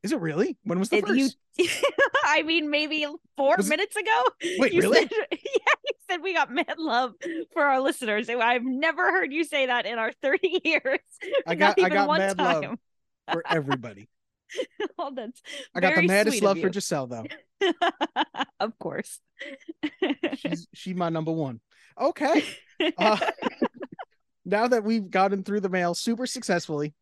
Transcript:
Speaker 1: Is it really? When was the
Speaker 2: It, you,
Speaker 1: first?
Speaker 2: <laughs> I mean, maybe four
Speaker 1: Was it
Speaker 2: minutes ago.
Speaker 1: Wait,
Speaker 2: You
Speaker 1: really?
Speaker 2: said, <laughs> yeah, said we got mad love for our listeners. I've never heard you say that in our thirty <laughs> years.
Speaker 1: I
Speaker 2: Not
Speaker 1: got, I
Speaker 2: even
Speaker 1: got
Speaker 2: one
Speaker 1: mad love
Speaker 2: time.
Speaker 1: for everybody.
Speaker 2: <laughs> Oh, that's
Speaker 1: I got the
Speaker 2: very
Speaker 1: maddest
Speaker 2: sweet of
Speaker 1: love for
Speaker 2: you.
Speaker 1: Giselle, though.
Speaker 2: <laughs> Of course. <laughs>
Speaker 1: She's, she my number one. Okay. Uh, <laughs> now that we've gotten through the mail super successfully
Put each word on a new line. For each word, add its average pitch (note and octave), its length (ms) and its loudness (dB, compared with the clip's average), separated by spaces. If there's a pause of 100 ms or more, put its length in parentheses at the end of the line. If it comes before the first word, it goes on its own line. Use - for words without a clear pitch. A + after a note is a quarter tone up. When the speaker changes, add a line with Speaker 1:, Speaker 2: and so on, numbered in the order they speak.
Speaker 1:
Is G#3+ 100 -2
it B3+ 80 0
really? E3+ 440 0
When F3 140 -2
was F#3+ 120 -2
the - 80 4
Speaker 2:
It, - 180 0
you, C4+ 140 4 (280)
Speaker 1:
first? F4+ 260 0 (200)
Speaker 2:
<laughs> C#5+ 200 2
I D#4 180 4
mean, D#4 260 0
maybe D4 380 0 (320)
four C#4+ 180 4
Speaker 1:
Was G3 100 0
it G#3 40 -2
Speaker 2:
minutes F4+ 260 -2
ago. A4 280 2 (340)
Speaker 1:
Wait, E4 160 4
Speaker 2:
You F4 80 6
Speaker 1:
really? A4+ 160 4
Speaker 2:
said, - 120 2 (120)
<laughs> - 100 -8
yeah, C5+ 400 0 (360)
said F4 140 -4
we F#4 120 -4
got D4 160 0
mad C#4+ 280 -2
love B3+ 340 0 (400)
for D#4+ 100 0
our C4+ 180 4
listeners. A3+ 480 -2
I've A#3+ 360 2
never D4 480 0
heard E4+ 200 0
you D#4+ 120 0
say C#4 220 0
that A#3+ 200 0
in A#3 120 -4
our A3+ 140 -2 (100)
thirty E4+ 380 0
<laughs> - 40 -20
years. C#4+ 340 0 (480)
Speaker 1:
I - 80 -2
Speaker 2:
Not D#4 40 -4
Speaker 1:
got, - 200 4
I - 40 4
Speaker 2:
even F4+ 100 2
Speaker 1:
got G3+ 160 2
Speaker 2:
one G3+ 100 2
Speaker 1:
mad G3 200 0
love - 260 0
Speaker 2:
time. A#3 120 -8 (540)
Speaker 1:
for E3 180 -2
everybody. B2+ 680 -4
Speaker 2:
<laughs> - 40 -20 (760)
Oh, C#4+ 160 -8
that's A#3+ 300 -12 (320)
Speaker 1:
I F3 60 -2
got F#3 100 4
the G#3 60 2
Speaker 2:
very F3 100 6
Speaker 1:
maddest G#3 320 4
Speaker 2:
sweet G3 60 0
of G3 40 6
Speaker 1:
love F#3+ 120 4
for G3 80 0
Speaker 2:
you. F3 40 0
Speaker 1:
Giselle, D#3 360 -2
though. A#2 160 -8 (360)
Speaker 2:
<laughs> F#4+ 120 2 (880)
Of A3 180 -4
course. - 400 -8 (640)
<laughs> D4 540 -4
Speaker 1:
She's, E3+ 360 -6
she F#3 220 -10
my F3 140 -2
number D#3+ 240 -2
one. C3+ 280 -4 (400)
Okay. D4+ 440 2 (520)
Uh, G#3+ 220 4 (640)
<laughs> - 640 -20
now G#3 240 2
that A#3 160 4
we've G#3+ 260 0
gotten F#3+ 320 2
through G3+ 180 -2
the F#3+ 80 -2
mail F3 260 0
super A#3 320 -2
successfully D#3+ 760 -2